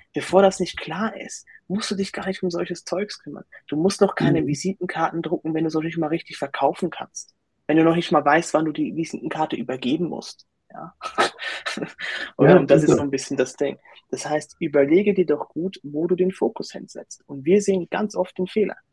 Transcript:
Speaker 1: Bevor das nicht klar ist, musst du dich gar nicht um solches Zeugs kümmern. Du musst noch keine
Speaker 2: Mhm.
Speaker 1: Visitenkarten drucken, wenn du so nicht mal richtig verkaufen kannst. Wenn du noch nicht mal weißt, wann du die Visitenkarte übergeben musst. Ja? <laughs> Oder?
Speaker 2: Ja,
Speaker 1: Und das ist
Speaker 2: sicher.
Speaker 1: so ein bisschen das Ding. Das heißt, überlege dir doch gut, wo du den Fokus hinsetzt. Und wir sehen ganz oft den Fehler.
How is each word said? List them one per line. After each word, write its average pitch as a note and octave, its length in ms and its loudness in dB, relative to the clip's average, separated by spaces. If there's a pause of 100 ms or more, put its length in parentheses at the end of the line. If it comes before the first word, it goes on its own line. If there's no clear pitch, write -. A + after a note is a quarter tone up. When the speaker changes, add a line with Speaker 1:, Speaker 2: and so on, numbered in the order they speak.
(140)
Speaker 1:
Bevor F3+ 280 4
das F#3+ 200 4
nicht - 180 -6
klar F#3+ 400 -6
ist, - 260 -16 (220)
musst G3 240 -4
du G3+ 40 -2
dich F#3+ 180 -4
gar - 140 -8
nicht F#3+ 160 -4
um F3+ 80 -2
solches F3 340 -6
Zeugs G3 360 -4
kümmern. D3+ 220 -14 (240)
Du - 80 -6
musst E3+ 240 2
noch F#3+ 160 4
keine D#3+ 280 2
Speaker 2:
Mhm. - 40 -4
Speaker 1:
Visitenkarten E3 760 -4
drucken, D#3+ 320 -4
wenn D#3+ 120 0
du D#3+ 40 -2
so D#3 120 0
nicht E3 160 -6
mal D#3 100 0
richtig D#3 300 -6
verkaufen D3+ 540 -2
kannst. - 420 -14 (340)
Wenn D3+ 100 2
du D#3+ 60 8
noch E3 120 6
nicht E3+ 160 -2
mal D3+ 120 4
weißt, D3 300 2
wann D#3 120 0
du D#3 60 -2
die D3 240 -4
Visitenkarte D#3 600 -6
übergeben C3 500 -2
musst. - 380 -12 (260)
Ja? - 300 -16
<laughs> - 1400 -6
Oder? D#3 140 8
Speaker 2:
Ja, F#3 80 12
Speaker 1:
Und - 120 2
das D#3 120 8
ist D3+ 40 4
Speaker 2:
sicher. D3 100 8
Speaker 1:
so D3 60 -2
ein C#3 80 -4
bisschen C3+ 260 -4
das B2+ 180 -2
Ding. C#3 220 -2 (320)
Das C3 180 -6
heißt, D3+ 320 -4
überlege D#3+ 540 4
dir F#3 120 2
doch D3 240 -2
gut, F3+ 340 -6
wo D3 240 -4
du F3+ 80 0
den F#3 160 2
Fokus - 400 -4
hinsetzt. - 540 -16
Und C#3 200 -14
wir F#3+ 160 6
sehen F#3+ 280 0
ganz G3+ 260 -4
oft F3+ 220 -4
den F3+ 100 -4
Fehler. - 280 -2 (180)